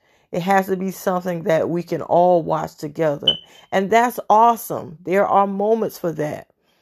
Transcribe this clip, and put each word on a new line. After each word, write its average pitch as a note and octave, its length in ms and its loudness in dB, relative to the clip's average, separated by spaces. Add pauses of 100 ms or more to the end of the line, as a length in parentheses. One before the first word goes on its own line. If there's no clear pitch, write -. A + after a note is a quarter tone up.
(300)
It F3 120 -4
has G3 240 2
to G3 100 -2
be F#3 160 -4
something F3+ 500 -4
that D3+ 260 0
we E3+ 140 -2
can E3 200 -6
all F3 420 4
watch D#3+ 320 -4
together. D3+ 580 -2 (380)
And F#3+ 180 -2
that's A#3 300 2 (100)
awesome. G#3 720 2
There F#3+ 240 2
are G3 220 2
moments G3+ 500 -2
for E3+ 140 -4
that. D3+ 400 -8 (300)